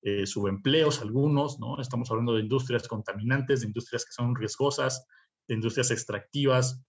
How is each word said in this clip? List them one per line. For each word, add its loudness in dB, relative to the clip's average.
eh, 0
subempleos 2
algunos, 2
¿no? -6
Estamos -4
hablando 2
de 4
industrias 0
contaminantes, 0
de -4
industrias -6
que -18
son -2
riesgosas, -2
de -2
industrias 0
extractivas 0